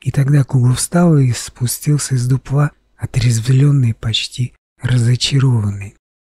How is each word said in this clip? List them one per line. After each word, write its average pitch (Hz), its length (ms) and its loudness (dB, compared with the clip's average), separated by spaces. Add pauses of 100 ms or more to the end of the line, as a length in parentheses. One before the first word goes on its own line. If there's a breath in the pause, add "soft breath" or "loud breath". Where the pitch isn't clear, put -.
И 139 100 -8
тогда 139 320 2
Куба 127 300 2
встал 170 440 2
и 131 140 2
спустился - 840 -4
из 123 120 -2
дупла, 135 440 0 (260)
отрезвлённый, 123 960 2
почти - 600 -6 (280)
разочарованный. 120 1160 0 (260)